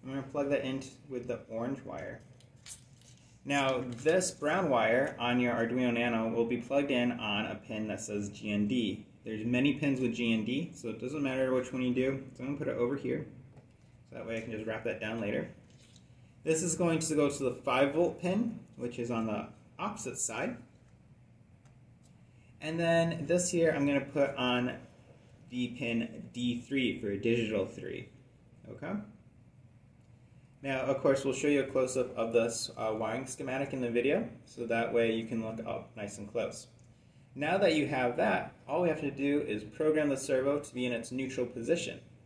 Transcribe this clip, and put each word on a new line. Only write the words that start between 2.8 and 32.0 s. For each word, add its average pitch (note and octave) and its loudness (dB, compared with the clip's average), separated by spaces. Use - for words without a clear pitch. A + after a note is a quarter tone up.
Now, C3+ 2
this D3+ 2
brown D#3+ 0
wire A#2+ 4
on B2 2
your A#2+ 4
Arduino A#2+ 2
Nano A#2 2
will A#2 2
be A#2+ 0
plugged C#3 0
in A#2+ 4
on A2 -2
a G#2+ -6
pin G#2+ -6
that G2 -4
says G#2 -4
G G#2 -6
N G#2 2
D. A2+ 0
There's A2 -6
many B2+ 4
pins C#3 0
with A#2+ 0
G A#2 0
N A2 2
D, C#3 -2
so A#2+ -8
it - -8
doesn't C#3+ -4
matter C3 0
which B2+ -2
one C3 -2
you B2+ 2
do. C3 0
So B2 -12
I'm C3+ -6
gonna C#3+ -4
put D#3+ -2
it - -2
over A#2+ 0
here, C3+ -4
so - -16
that - -10
way A2+ -6
I A2+ -4
can A#2 -8
just A2 -6
wrap A2 -6
that A2 -4
down A2 -4
later. A2+ -2
This D#3+ 2
is E3 0
going E3 4
to D#3 0
go C#3+ 6
to C3+ -4
the B2 2
five C#3 4
volt E3+ 2
pin, G3+ 0
which A#2+ -6
is A#2+ -4
on A2+ 0
the G#2 -4
opposite E3 -6
side. E3 -4
And D#3+ -4
then E3 4
this F3 4
here E3 4
I'm C#3+ 2
gonna C#3 4
put C#3 0
on B2 0
the B2 -2
pin A#2 -2
D B2 0
three C3 0
for G2+ -2
a G2 -2
digital A2 2
three, - -10
okay? E3+ -10
Now, C3+ -2
of C3 0
course, C3+ 4
we'll C3+ 2
show D3 0
you C#3+ 6
a C3 0
close-up B2+ 0